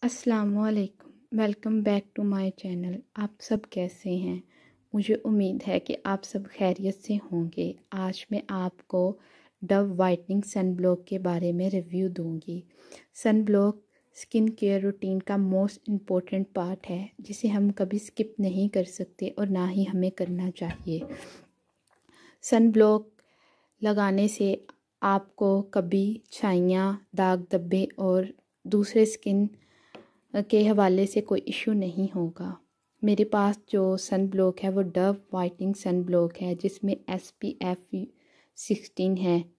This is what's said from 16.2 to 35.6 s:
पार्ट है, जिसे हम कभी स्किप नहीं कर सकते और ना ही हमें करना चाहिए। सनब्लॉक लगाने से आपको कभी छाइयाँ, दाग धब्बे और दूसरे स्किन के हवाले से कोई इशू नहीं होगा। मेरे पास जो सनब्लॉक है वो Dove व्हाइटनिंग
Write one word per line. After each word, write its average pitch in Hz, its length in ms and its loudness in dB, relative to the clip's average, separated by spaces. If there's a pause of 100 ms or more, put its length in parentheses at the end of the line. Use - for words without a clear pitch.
पार्ट 185 320 -6
है, 190 240 -8 (100)
जिसे 208 280 -4
हम 202 220 2
कभी 202 280 -2
स्किप - 420 -6
नहीं 190 280 0
कर 190 160 2
सकते - 540 -10
और 202 100 -2
ना 185 180 0
ही 190 180 0
हमें 190 260 0
करना 180 420 -4
चाहिए। 170 500 -6 (1400)
सनब्लॉक 214 680 4 (680)
लगाने 202 460 2
से 202 380 -2 (360)
आपको 196 580 0 (140)
कभी 196 480 0 (100)
छाइयाँ, 190 840 2
दाग 185 380 2
धब्बे 185 340 0 (120)
और 185 340 0 (320)
दूसरे 202 420 2
स्किन 208 420 0 (1040)
के 214 140 6
हवाले 196 420 4
से 208 140 0
कोई 208 200 0
इशू - 320 -4
नहीं 190 380 0
होगा। 180 460 -6 (460)
मेरे 208 220 4
पास 208 340 2 (120)
जो 190 260 2
सनब्लॉक 190 640 0
है 196 100 -2
वो 196 120 0
Dove 185 340 2 (160)
व्हाइटनिंग 185 420 -2